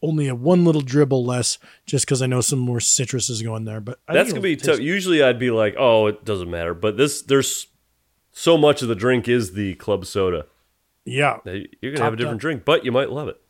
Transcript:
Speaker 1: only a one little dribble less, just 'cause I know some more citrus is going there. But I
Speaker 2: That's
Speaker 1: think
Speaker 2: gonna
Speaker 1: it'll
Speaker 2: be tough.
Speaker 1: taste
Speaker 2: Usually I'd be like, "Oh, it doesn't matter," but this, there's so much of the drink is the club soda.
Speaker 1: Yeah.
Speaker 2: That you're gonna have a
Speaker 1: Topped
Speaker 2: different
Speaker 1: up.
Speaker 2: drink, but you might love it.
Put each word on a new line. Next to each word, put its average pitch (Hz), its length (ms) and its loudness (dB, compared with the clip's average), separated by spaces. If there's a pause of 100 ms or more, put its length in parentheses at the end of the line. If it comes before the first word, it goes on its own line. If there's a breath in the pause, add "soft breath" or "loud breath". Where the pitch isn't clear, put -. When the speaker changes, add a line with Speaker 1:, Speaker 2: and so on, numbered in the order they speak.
Speaker 1:
only 151 280 0
a 127 60 -4
one 170 300 4
little 156 160 4
dribble 135 440 2
less, 123 340 -2 (260 soft breath)
just - 220 -2
'cause 131 140 0
I 131 60 0
know 127 140 0
some 135 180 0
more 123 200 -2
citrus - 500 0
is 113 120 -6
going 110 240 -6
there. 110 160 -8
But 117 260 -14
I 156 60 -6
Speaker 2:
That's 180 180 4
Speaker 1:
think 233 100 -4
Speaker 2:
gonna 196 60 -2
Speaker 1:
it'll 160 140 -2
Speaker 2:
be - 40 -6
tough. 160 120 4
Speaker 1:
taste 107 40 -4
Speaker 2:
Usually 175 400 0
I'd 127 180 4
be 123 120 0
like, 107 260 0
"Oh, 113 300 4
it 104 180 -4
doesn't 92 240 -4
matter," 85 240 -4
but 95 240 -2
this, 143 240 0
there's - 460 0 (640)
so 170 260 2
much 147 240 4
of 127 60 -4
the 113 80 0
drink 120 320 0
is 117 260 0
the 98 220 -4
club 98 300 -4
soda. 90 400 -2 (600)
Speaker 1:
Yeah. 127 380 -2
Speaker 2:
That 95 240 -10 (140)
you're 131 100 -8
gonna 139 140 -2
have 113 80 0
a - 20 -6
Speaker 1:
Topped 110 40 -8
Speaker 2:
different 120 180 -2
Speaker 1:
up. 98 40 -8
Speaker 2:
drink, 151 240 -6
but 151 200 2
you 127 80 -2
might 131 180 2
love 139 160 -8
it. - 120 -12 (100)